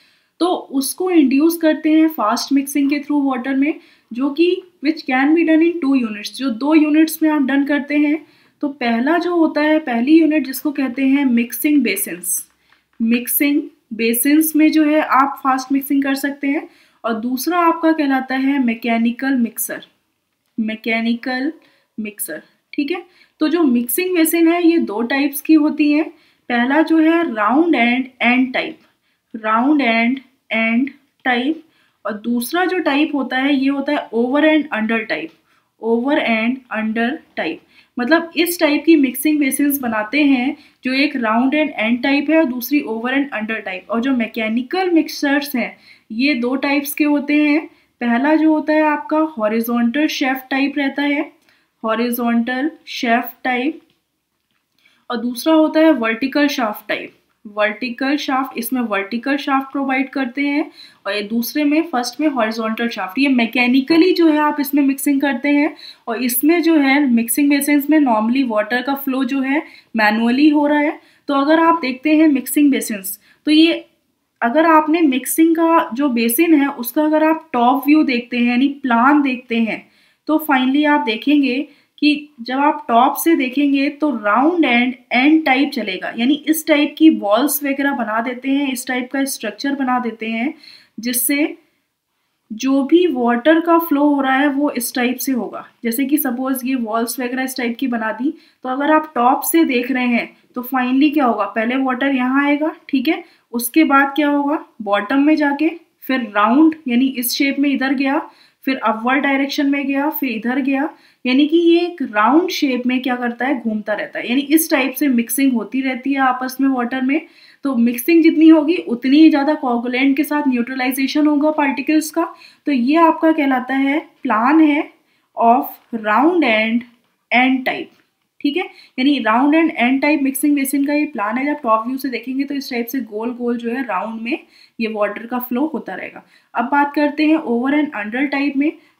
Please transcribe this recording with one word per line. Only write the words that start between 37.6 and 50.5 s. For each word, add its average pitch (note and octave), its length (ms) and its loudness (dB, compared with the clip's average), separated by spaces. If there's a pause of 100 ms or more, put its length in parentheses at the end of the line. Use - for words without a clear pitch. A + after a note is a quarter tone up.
मतलब D#4 400 0
इस E4+ 220 -2
type D4 260 0
की E4 120 8
mixing D4 420 0
बेसिन्स C#4+ 400 0
बनाते A#3 440 -2
हैं C#4 320 2 (280)
जो C4 120 -4
एक C#4+ 200 0
round A#3+ 400 0
and D4+ 180 0
एंड A3+ 300 -2
type C#4+ 260 0
है D#4 80 2
और D#4+ 80 4
दूसरी B3+ 380 -2
over A3+ 280 -6
and C#4 240 -2
under G#3+ 240 -6
type। F#3+ 300 -12
और A#3 120 -2
जो C4+ 140 -2
mechanical A#3+ 760 -2
mixers D4 640 0
हैं A3 200 -4 (360)
ये C4 240 0
दो A#3+ 220 -2
types C#4 360 -2
के D#4 120 -2
होते D4 360 0
हैं। D4+ 240 0 (360)
पहला B3 340 2
जो D#4 180 4
होता D4+ 200 -2
है D#4 100 2
आपका D4+ 360 -2 (180)
horizontal A#3 720 0
shaft C4 420 -4